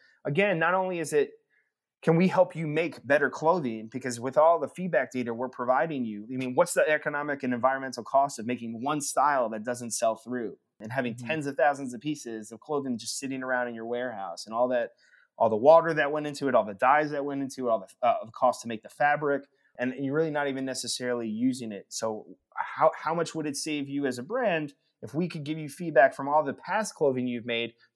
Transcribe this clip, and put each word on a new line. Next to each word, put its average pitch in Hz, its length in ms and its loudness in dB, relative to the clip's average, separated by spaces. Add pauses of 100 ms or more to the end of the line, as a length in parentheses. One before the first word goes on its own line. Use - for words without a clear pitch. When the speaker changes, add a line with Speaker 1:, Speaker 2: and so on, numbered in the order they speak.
(260)
Speaker 1:
again, 175 320 2
not 165 160 4
only 185 240 0
is 156 160 -2
it, 143 160 4 (720)
can 165 140 6
we 180 120 6
help 180 260 4
you 160 120 -4
make 151 400 -2
better 143 240 4
clothing? 131 600 0
Because 123 300 -6
with 127 180 -4
all 165 220 8
the 131 80 -2
feedback 165 440 -2
data 120 220 -4
we're 123 140 -4
providing 131 560 0
you, 107 280 -8
I 127 40 -6
mean, 127 180 -4
what's 170 200 4
the 156 140 4
economic 147 540 -2
and 127 120 0
environmental 127 500 0
cost - 340 2
of 110 80 -10
making 117 360 -6
one 147 180 -2
style 135 500 2
that 110 140 -6
doesn't 120 280 -6
sell 113 240 0
through 117 420 -8 (200)
and 110 140 -12
having 123 220 -2
Speaker 2:
Mm-hmm. 120 120 -12
Speaker 1:
tens 156 200 -4
of 139 100 -6
thousands 139 380 0
of 113 60 -12
pieces 117 520 -8
of 110 80 -14
clothing 135 380 -4
just 113 200 -8
sitting 131 240 -6
around 127 260 -2
in 117 60 -8
your 113 120 -10
warehouse 117 600 -6
and 107 80 -10
all 127 140 2
that, 120 220 0 (480)
all 117 100 4
the 110 80 2
water 156 380 8
that 147 180 2
went 151 140 -2
into 143 220 -4
it, 123 60 4
all 110 100 6
the 104 100 -8
dyes 147 360 4
that 143 140 -4
went 139 180 -4
into 131 240 -6
it, 117 40 2
all 110 100 2
the, - 260 -6
uh, 113 200 2
the 117 60 -18
cost 123 300 0
to 117 60 -10
make 113 140 -8
the - 60 -20
fabric, 147 560 0 (360)
and 127 180 -2
you're 139 160 -4
really 160 160 0
not 147 180 -2
even 135 160 -4
necessarily 123 640 -4
using 120 440 -2
it. 98 160 -12
So 110 380 -6 (280)
how, - 400 2
how 156 200 -4
much 170 200 -2
would 156 120 -4
it 135 100 -4
save 147 320 -4
you 139 180 -2
as 120 120 -2
a 120 60 -8
brand 175 500 -2 (280)
if 117 120 -10
we 165 140 0
could 156 160 -10
give 156 140 -6
you 151 100 -8
feedback 151 460 4
from 139 140 -6
all 156 140 4
the 180 120 -4
past 208 420 -4
clothing 127 320 2
you've 120 180 -6
made 117 280 -2 (220)